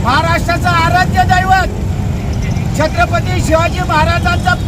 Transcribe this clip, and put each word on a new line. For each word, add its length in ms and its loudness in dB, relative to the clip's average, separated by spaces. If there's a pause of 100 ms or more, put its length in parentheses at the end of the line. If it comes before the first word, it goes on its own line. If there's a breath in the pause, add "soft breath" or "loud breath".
महाराष्ट्राचं 640 0
आराध्य 600 2
दैवत 400 2 (1080)
छत्रपती 680 0
शिवाजी 420 0
महाराजांचं 680 0 (120)